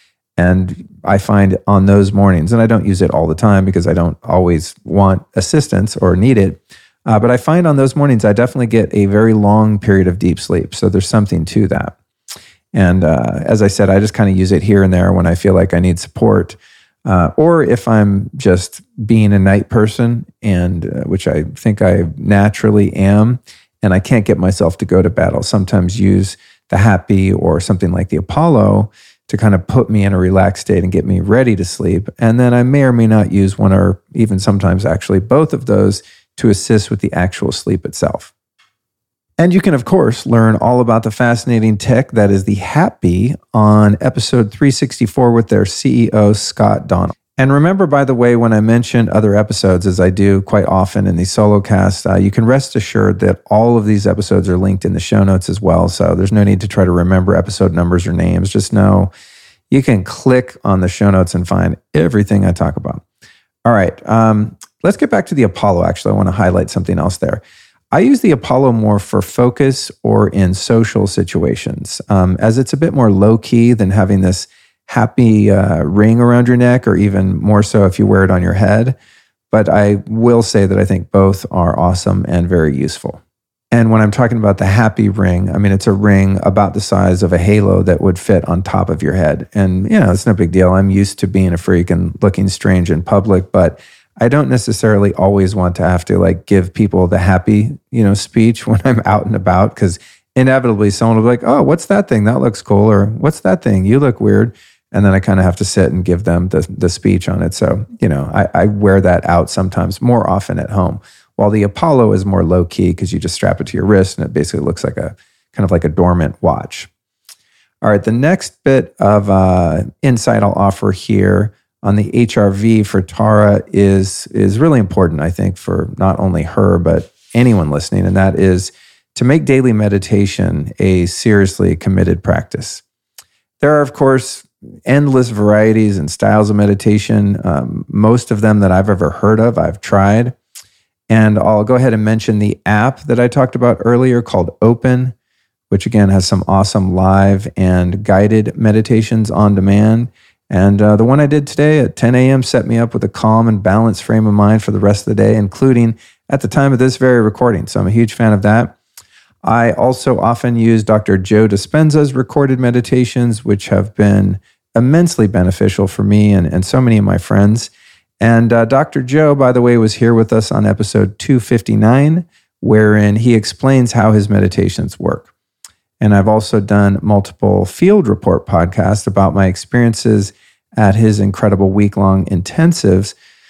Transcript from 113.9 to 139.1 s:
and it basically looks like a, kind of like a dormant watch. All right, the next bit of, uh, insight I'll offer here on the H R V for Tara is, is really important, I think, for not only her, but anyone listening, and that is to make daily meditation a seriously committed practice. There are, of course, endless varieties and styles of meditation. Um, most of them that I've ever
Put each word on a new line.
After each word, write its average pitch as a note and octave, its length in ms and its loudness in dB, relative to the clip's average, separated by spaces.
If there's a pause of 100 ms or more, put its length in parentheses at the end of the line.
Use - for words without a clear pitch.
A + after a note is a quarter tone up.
and D#2 80 -6
it C2 80 -10
basically C#2+ 320 -4
looks D2 200 -6
like - 120 -6
a, - 200 -10 (360)
kind G2+ 120 -4
of F#2 80 0
like E2+ 100 0
a D#2+ 60 -2
dormant F2 520 0
watch. - 480 -4 (920)
All G#2 80 0
right, G2+ 140 0
the A2 80 -2
next D3 500 -2
bit C3+ 380 0
of, G2+ 280 2
uh, F#2 540 0 (200)
insight A2+ 420 0
I'll G2 80 0
offer G2+ 400 -2
here G2 600 -2 (300)
on G2+ 140 0
the G#2 180 -4
H A#2+ 240 0
R G2+ 120 2
V G#2+ 340 0
for G2 180 -2
Tara G#2 600 0 (100)
is, G2 560 0
is G#2 320 -2
really D3+ 180 2
important, F#2 420 -2
I E2 100 -4
think, F#2+ 260 -4
for - 420 -6
not F#2+ 220 -2
only F2 240 -2
her, F#2 340 0
but E2 340 -2 (220)
anyone A2 360 2
listening, F#2 360 -4
and F#2 100 0
that F#2+ 220 0
is F#2 320 0 (460)
to - 80 -2
make C#3+ 200 2
daily C3 280 2
meditation G2 1080 -2
a F#2 280 0
seriously F#2+ 680 0
committed F2+ 480 -2
practice. - 600 -6 (800)
There D3 120 2
are, D3 100 2
of C3+ 100 -4
course, C3+ 540 -2 (400)
endless C3 420 2
varieties G#2+ 680 2
and D2+ 120 -6
styles G#2 380 0
of G#2+ 80 0
meditation. G#2 880 0
Um, E2+ 420 -4
most A2 440 0
of G#2 100 -2
them G#2+ 200 2
that F#2+ 120 2
I've F#2+ 160 2
ever F2 220 0